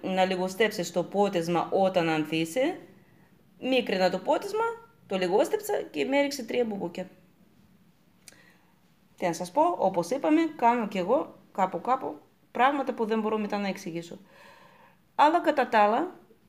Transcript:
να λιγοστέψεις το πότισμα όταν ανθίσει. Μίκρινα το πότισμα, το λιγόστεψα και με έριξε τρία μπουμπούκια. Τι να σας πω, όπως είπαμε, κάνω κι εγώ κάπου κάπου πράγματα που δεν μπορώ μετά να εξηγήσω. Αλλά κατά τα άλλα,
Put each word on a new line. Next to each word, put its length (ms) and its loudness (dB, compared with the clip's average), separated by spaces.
να 240 2
λιγοστέψεις 640 0
το 120 0
πότισμα 680 0
όταν 380 2
ανθίσει. 640 -2
Μίκρινα 500 0
το 80 -2
πότισμα, 460 -2
το 100 -4
λιγόστεψα 560 0
και 140 -2
με 120 0
έριξε 260 0
τρία 220 -2
μπουμπούκια. 440 -8
Τι 80 -4
να 80 0
σας 180 -8
πω, 100 2
όπως 320 0
είπαμε, 320 2
κάνω 320 2
κι 100 -6
εγώ 420 0
κάπου 300 -2
κάπου 380 -4
πράγματα 420 0
που 120 -4
δεν 140 -2
μπορώ 180 -2
μετά 200 -4
να 100 -4
εξηγήσω. 500 -10
Αλλά 240 6
κατά 300 2
τα 100 4
άλλα, 360 2